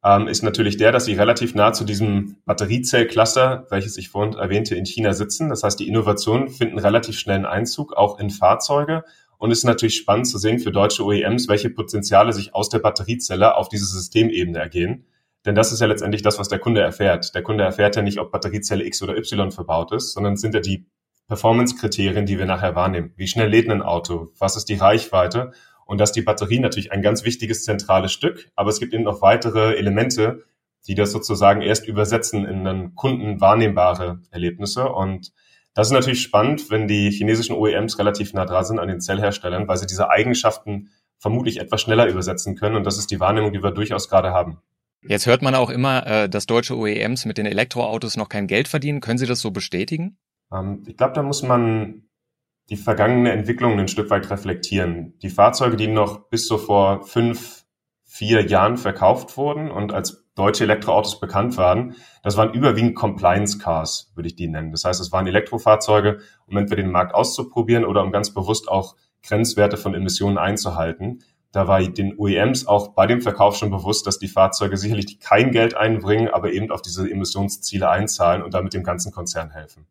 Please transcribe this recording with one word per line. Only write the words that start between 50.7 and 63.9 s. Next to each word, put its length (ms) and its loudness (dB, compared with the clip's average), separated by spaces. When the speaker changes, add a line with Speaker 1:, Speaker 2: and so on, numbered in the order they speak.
Speaker 1:
ich 120 -18
glaub, 160 0
da 100 -2
muss 180 -4
man 640 0
die 60 -6
vergangene 560 2
Entwicklung 480 0
ein 80 0
Stück 220 -4
weit 200 0
reflektieren. 920 -4
Die 80 -8
Fahrzeuge, 480 4
die 100 0
noch 420 0
bis 180 -2
so 100 0
vor 460 2
fünf, 600 -4
vier 420 2
Jahren 320 4
verkauft 600 0
wurden 340 -4
und 220 -6
als 320 -8
deutsche 300 2
Elektroautos 540 2
bekannt 380 -2
waren, 380 2
das 160 0
waren 160 2
überwiegend 420 4
Compliance-Cars, 1200 0